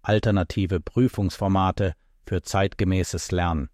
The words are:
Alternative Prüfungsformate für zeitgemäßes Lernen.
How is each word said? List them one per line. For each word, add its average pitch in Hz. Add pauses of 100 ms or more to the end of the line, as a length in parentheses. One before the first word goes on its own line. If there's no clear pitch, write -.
Alternative 98
Prüfungsformate 95 (300)
für 92
zeitgemäßes 95
Lernen. 85